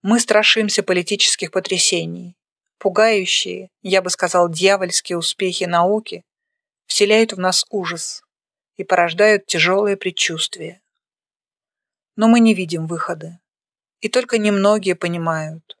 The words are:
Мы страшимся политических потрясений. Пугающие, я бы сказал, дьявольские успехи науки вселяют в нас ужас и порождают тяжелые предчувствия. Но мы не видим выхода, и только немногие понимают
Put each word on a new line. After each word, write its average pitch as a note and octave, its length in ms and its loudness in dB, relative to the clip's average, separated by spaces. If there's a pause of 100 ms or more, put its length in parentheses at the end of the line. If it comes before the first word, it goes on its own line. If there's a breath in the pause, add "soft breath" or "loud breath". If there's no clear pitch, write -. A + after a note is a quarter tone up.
Мы A3 180 2
страшимся G#3+ 600 2
политических F#3 680 0
потрясений. F3+ 840 -4 (420)
Пугающие, F#3+ 920 0 (120)
я F#3+ 200 2
бы F#3 80 -6
сказал, F3 380 2
дьявольские F3+ 680 0
успехи F3+ 480 -4
науки F3 600 -2 (600)
вселяют G#3+ 460 2
в F#3+ 60 -10
нас F#3 320 0
ужас F3 520 -8 (540)
и - 80 -10
порождают F#3+ 600 2
тяжелые F#3+ 500 0
предчувствия. F3 880 -6 (1300)
Но A3 120 4
мы A#3+ 120 6
не A3+ 120 6
видим E3+ 340 -4
выхода, E3 540 -8 (600)
и A3 80 -6
только B3 280 0
немногие G3+ 600 2
понимают D#3+ 840 -6